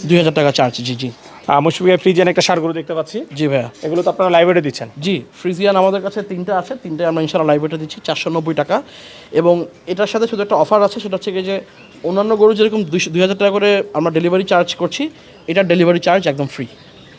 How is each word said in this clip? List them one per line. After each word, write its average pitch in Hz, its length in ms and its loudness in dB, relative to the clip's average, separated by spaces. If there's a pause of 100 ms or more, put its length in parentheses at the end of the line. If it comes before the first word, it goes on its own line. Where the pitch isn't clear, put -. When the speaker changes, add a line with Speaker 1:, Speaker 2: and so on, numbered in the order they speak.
Speaker 1:
দুই 170 120 4
হাজার 160 160 2
টাকা 147 180 2
চার্জ, 127 240 2
জি, 123 200 -6
জি। 123 160 -8 (360)
Speaker 2:
আহ, 143 120 2
মুশফিক 165 280 0
ভাই, 180 100 4
ফ্রিজিয়ান 185 300 2
একটা 180 140 2
ষাঁড় 175 200 0
গরু 165 120 -2
দেখতে 160 200 -8
পাচ্ছি। 160 320 -6 (100)
Speaker 1:
জি 151 120 0
ভাইয়া। 127 220 -2 (140)
Speaker 2:
এগুলো 170 200 -2
তো 185 60 -2
আপনারা 185 200 0
লাইভ 170 180 6
ওয়েটে 180 140 4
দিচ্ছেন? 131 280 -6 (120)
Speaker 1:
জি, 170 200 -2 (200)
ফ্রিজিয়ান 185 340 0
আমাদের 190 260 2
কাছে 196 200 -6
তিনটা 190 380 -4
আছে, 185 240 -6
তিনটাই 165 240 -4
আমরা 165 140 0
ইনশাআল্লাহ 156 320 0
লাইভ 147 80 0
ওয়েটে 156 160 -4
দিচ্ছি 156 260 -12
চারশো - 260 -4
নব্বই 165 240 -2
টাকা। 170 280 -2 (500)
এবং 170 340 2 (220)
এটার 185 200 -2
সাথে 226 200 -2
শুধু 208 140 -4
একটা 202 140 -2
অফার 202 280 2
আছে, 202 160 -2
সেটা 196 160 -6
হচ্ছে 190 160 -6
গিয়ে 185 120 -4
যে 190 180 -4 (420)
অন্যান্য 202 360 0
গরু 214 140 6
যেরকম 214 300 0
দুইশো, 170 280 -2
দুই 170 100 0
হাজার 190 160 2
টাকা 202 140 2
করে 202 320 2 (100)
আমরা 165 180 0
ডেলিভারি 175 320 2
চার্জ 175 320 0
করছি, 220 340 -4 (380)
এটার 180 200 2
ডেলিভারি 175 320 4
চার্জ 180 280 2
একদম 139 200 -2
ফ্রি। 127 200 -10 (500)